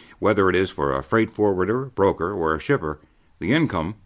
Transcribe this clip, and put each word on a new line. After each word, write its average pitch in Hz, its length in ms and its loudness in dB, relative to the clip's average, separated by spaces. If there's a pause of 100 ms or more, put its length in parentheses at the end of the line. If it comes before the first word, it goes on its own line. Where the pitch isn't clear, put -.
(180)
Whether 98 320 4
it 90 60 2
is 92 140 2
for 71 260 -2
a 69 60 -4
freight 113 280 0
forwarder, 104 560 0
broker, 95 460 0
or 80 220 0
a 78 60 -4
shipper, 82 400 -4 (380)
the 95 160 -2
income 104 400 -2 (120)